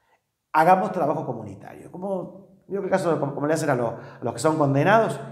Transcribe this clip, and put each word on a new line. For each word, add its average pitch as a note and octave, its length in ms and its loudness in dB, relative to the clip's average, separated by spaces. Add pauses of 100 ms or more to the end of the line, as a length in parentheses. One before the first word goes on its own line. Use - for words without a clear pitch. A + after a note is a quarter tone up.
(520)
Hagamos F3 400 4
trabajo D3+ 340 -2
comunitario. A2 680 -12
Como, F#3 720 -10
yo G3 140 -4
creo - 40 -6
que F#3 40 -6
caso, E3 320 2
como, C#3+ 140 -2
como C#3 120 -2
le D#3 60 2
hacen D#3 160 0
a C#3 60 4
los, A#2+ 160 0
a - 320 -14
los A#2 100 -4
que - 60 -12
son D#3 180 2
condenados, D3+ 640 4 (120)